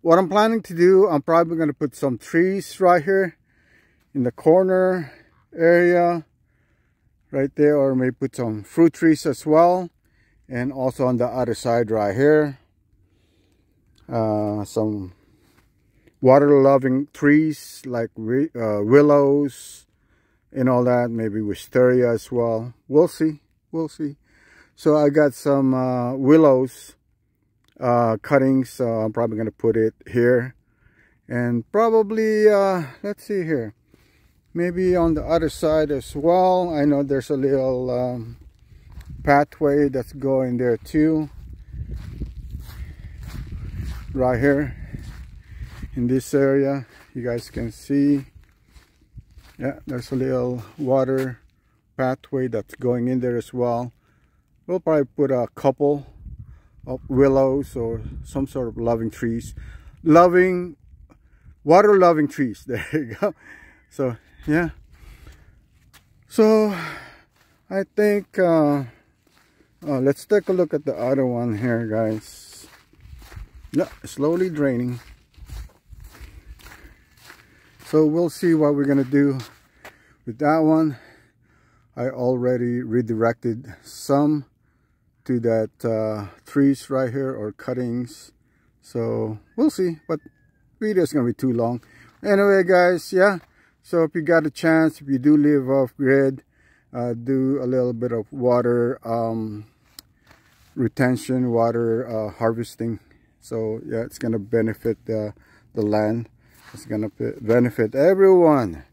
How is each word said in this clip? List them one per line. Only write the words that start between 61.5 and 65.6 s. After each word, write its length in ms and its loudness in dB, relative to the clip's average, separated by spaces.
water 340 6
loving 300 4
trees. 360 -6
<laughs> 40 -16
There 260 -8
you 260 -6
go. 160 -4
So 280 -6
yeah, 220 0